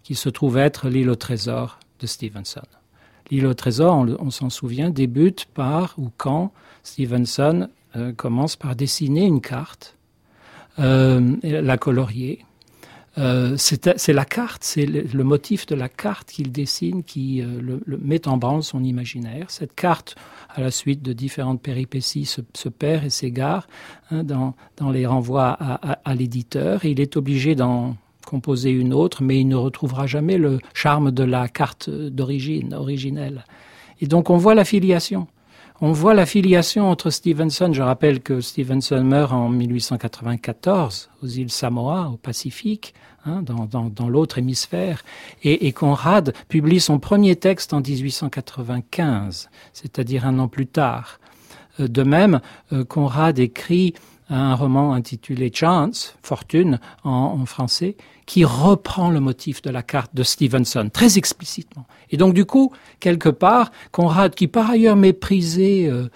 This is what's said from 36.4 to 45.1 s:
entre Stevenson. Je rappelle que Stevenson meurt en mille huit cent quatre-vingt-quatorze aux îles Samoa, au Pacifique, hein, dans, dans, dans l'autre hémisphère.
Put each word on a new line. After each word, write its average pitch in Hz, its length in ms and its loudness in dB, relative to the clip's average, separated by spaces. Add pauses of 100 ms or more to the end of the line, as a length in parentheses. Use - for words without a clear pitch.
entre 175 200 0
Stevenson. 160 640 0
Je 135 80 0
rappelle 131 400 2
que 131 180 -2
Stevenson 131 640 -2
meurt 135 300 4
en 120 160 0
mille 120 240 0
huit 120 80 -2
cent 123 160 -4
quatre-vingt-quatorze 117 1120 -4 (120)
aux 135 60 -8
îles 123 240 -6
Samoa, 131 640 -4
au - 20 -8
Pacifique, 139 800 -8 (320)
hein, 170 160 -4
dans, 117 240 -6
dans, 117 240 -4
dans 113 180 -6
l'autre 147 300 0
hémisphère. 147 680 -4 (400)